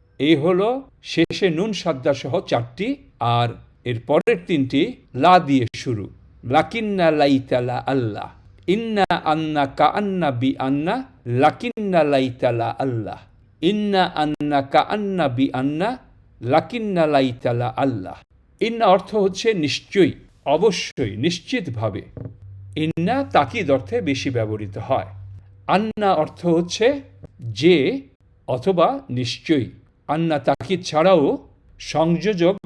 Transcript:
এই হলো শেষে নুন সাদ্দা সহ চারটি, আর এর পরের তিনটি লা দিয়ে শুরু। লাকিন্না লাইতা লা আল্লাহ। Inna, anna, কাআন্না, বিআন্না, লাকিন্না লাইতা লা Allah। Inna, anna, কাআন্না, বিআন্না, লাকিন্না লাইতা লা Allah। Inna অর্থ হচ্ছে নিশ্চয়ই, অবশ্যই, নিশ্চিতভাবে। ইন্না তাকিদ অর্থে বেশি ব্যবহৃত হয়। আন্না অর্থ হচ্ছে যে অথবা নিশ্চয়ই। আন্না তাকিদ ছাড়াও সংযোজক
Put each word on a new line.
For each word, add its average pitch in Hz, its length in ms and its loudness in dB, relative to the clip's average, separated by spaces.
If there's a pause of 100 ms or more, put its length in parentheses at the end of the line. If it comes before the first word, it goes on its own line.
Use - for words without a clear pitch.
(200)
এই 151 160 4
হলো 180 320 2 (360)
শেষে - 460 0
নুন 185 240 -2
সাদ্দা 147 400 -2
সহ 135 280 -6
চারটি, 131 460 -4 (320)
আর 120 300 0 (340)
এর 120 160 -4
পরের 175 480 2
তিনটি 139 340 0 (340)
লা 156 240 6
দিয়ে 139 260 2 (100)
শুরু। 104 300 -6 (380)
লাকিন্না 175 680 0
লাইতা 143 500 2
লা 123 160 -4 (100)
আল্লাহ। 110 420 -4 (380)
Inna, 208 400 0 (160)
anna, 156 420 0
কাআন্না, 175 680 0
বিআন্না, 135 640 -2 (300)
লাকিন্না 156 800 2
লাইতা 131 480 0
লা 113 180 -2 (100)
Allah। 113 400 -4 (420)
Inna, 202 420 0 (120)
anna, 151 460 -2
কাআন্না, 180 680 0
বিআন্না, 135 600 -2 (520)
লাকিন্না 170 680 0
লাইতা 135 460 0
লা 120 240 -2
Allah। 107 400 -4 (440)
Inna 226 240 0
অর্থ 185 300 4
হচ্ছে 196 380 0
নিশ্চয়ই, 160 600 2 (320)
অবশ্যই, 151 720 0
নিশ্চিতভাবে। 120 840 -4 (760)
ইন্না 165 480 0
তাকিদ 160 480 0
অর্থে 131 300 0
বেশি 139 280 -2
ব্যবহৃত 107 480 -4
হয়। 110 320 -4 (580)
আন্না 208 460 0
অর্থ 156 320 -2
হচ্ছে 175 420 0 (640)
যে 165 240 4 (720)
অথবা 170 400 2 (220)
নিশ্চয়ই। 123 580 -2 (400)
আন্না 156 320 0
তাকিদ 143 440 -2
ছাড়াও 160 400 4 (560)
সংযোজক 170 760 0 (100)